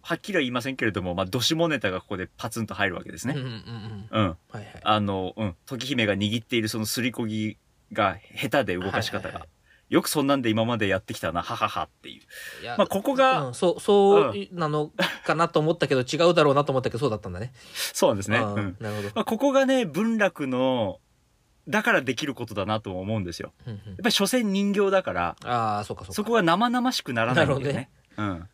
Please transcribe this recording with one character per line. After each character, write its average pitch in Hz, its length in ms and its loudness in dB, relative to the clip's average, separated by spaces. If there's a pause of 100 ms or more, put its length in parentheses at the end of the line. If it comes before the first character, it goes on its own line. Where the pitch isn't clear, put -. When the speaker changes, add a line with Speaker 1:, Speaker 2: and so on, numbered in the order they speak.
Speaker 1:
は - 140 -4
っ - 20 -14
き - 140 -12
り 190 60 0
は - 40 4
言 131 60 0
い 120 40 -4
ま 123 100 -2
せ 131 100 -4
ん 131 60 -8
け 131 80 -2
れ 107 60 4
ど 92 120 -4
も、 90 100 -4
ま 95 100 0
あ、 - 40 2
ど 120 140 -2
し 139 120 2
も 165 140 2
ネ 147 120 0
タ 98 120 0
が - 100 -4
こ - 60 -20
こ 98 100 -6
で 90 180 -6
パ 120 140 -8
ツ 117 100 -6
ン 110 60 -2
と - 80 -10
入 101 160 2
る 87 60 -4
わ 92 80 -8
け - 80 -16
で 87 80 -16
す 117 80 -6
ね。 131 100 -2
Speaker 2:
う - 20 -4
ん - 20 -6
う - 20 -8
ん - 20 -8
う 127 40 -8
ん 113 60 -10 (560)
う 110 80 2
ん。 107 40 6
Speaker 1:
う 95 60 4
ん。 - 0 -
Speaker 2:
は 82 80 -6 (160)
い 113 40 -12
は 104 40 -10
い。 98 60 -16 (160)
Speaker 1:
あ 107 160 4
の、 98 380 -2
う 110 80 -2
ん。 90 100 -4 (120)
時 123 180 -8
姫 123 220 0
が 101 80 2
握 107 280 0
っ - 20 -20
て 127 100 -4
い 113 60 2
る 107 80 -2
そ 110 100 -4
の 110 80 -2
す 123 160 -4
り 123 80 0
こ 117 160 -4
ぎ 107 300 -4 (360)
が 101 240 2 (180)
下 135 280 0
手 92 120 -2
で - 20 -4
動 92 140 -4
か 107 120 -2
し - 80 -4
方 98 80 -4
が。 85 60 -10
Speaker 2:
は 80 40 -8
い - 40 -12
は - 60 -12
い - 20 -12
は - 40 -16
い。 - 40 -20 (440)
Speaker 1:
よ 170 80 6
く - 60 -6
そ 147 160 0
ん 139 40 2
な 139 100 4
ん 135 40 -2
で 117 80 0
今 113 160 2
ま 120 120 -2
で 104 100 0
や 95 120 2
っ - 20 -4
て - 120 -12
き - 60 -10
た 82 140 -4
な、 85 100 -2
は - 120 -6
は 110 120 0
は 82 160 -4
っ - 60 -8 (120)
て - 80 -20
い - 80 -20
う。 - 40 -20 (420)
Speaker 2:
い - 20 -12
や、 120 120 -6
Speaker 1:
ま 202 80 4
あ、 - 20 -14
こ 196 160 -2
こ 277 100 2
が、 254 340 2
Speaker 2:
う - 40 -8
ん、 - 20 -12
そ 175 180 2
う、 - 100 -4
そ 202 480 6
う - 20 -4
Speaker 1:
う - 20 -8
ん。 202 180 -8
Speaker 2:
な 170 180 -2
の 151 220 -2 (340)
か 160 100 2
な 165 140 2
と 160 100 2
思 156 140 2
っ 165 40 0
た 143 100 0
け 143 80 2
ど、 127 60 4
違 127 140 -4 (140)
う 170 40 6
だ 160 100 6
ろ 143 100 6
う - 20 4
な 143 80 4
と 147 80 0
思 131 80 2
っ - 20 0
た 123 80 -2
け - 40 -4
ど、 117 60 -4
そ 143 80 0
う - 20 2
だ 107 80 -2
っ - 20 -8
た 98 100 -12
ん 87 40 -10
だ 90 80 -8
ね。 120 100 -8 (420)
Speaker 1:
そ 190 140 4
う - 40 8
な - 20 2
ん 101 40 0
で 98 60 -4
す 104 80 -4
ね。 113 60 4
Speaker 2:
あ 113 80 2
ー、 104 100 -4
Speaker 1:
う 110 40 0
ん。 98 200 -4
Speaker 2:
な 110 100 -8
る 107 60 -6
ほ 104 80 -4
ど。 101 100 -6
Speaker 1:
ま 226 100 -2
あ、 - 20 -2
こ 220 120 -2
こ 277 140 4
が 269 140 6
ね、 254 200 2
文 214 320 0
楽 185 300 0
の、 127 520 0 (680)
だ 214 160 0
か 240 80 2
ら 170 100 4
で 127 140 -2
き 156 100 -6
る 139 80 -4
こ 117 140 -6
と 101 80 -10
だ 98 100 -2
な 107 140 0
と 104 100 -10
も 92 120 -6
思 107 160 -2
う - 20 -2
ん 95 40 -4
で 85 100 -6
す - 80 -14
よ。 - 120 -12 (140)
Speaker 2:
う - 20 -12
ん 110 40 -10
う - 20 -10
ん。 - 20 -12
Speaker 1:
や 101 160 -14
っ - 40 -12
ぱ 190 80 -10
り 240 60 4
所 196 140 2
詮 220 260 0
人 202 220 0
形 196 160 2
だ 190 140 2
か 95 100 -6
ら、 87 300 0
Speaker 2:
あ 110 380 -2
ー、 - 20 -6
そ 107 100 -8
う - 40 -10
か - 80 -16
そ - 20 -18
う - 0 -
か。 98 60 -12
Speaker 1:
そ 208 100 -4
こ 220 80 -2
が 226 100 4
生 185 300 4
々 247 200 0
し - 120 -4
く 135 100 -8
な 113 120 2
ら 127 100 0
な 165 80 6
い - 20 6
ん - 40 0
だ 143 40 2
よ 135 60 -2
ね。 135 60 -6
Speaker 2:
な 143 60 -2
る 139 40 -2
ほ - 420 -12
ど 107 80 -2
ね。 90 140 -4
Speaker 1:
う - 0 -
ん。 90 140 -14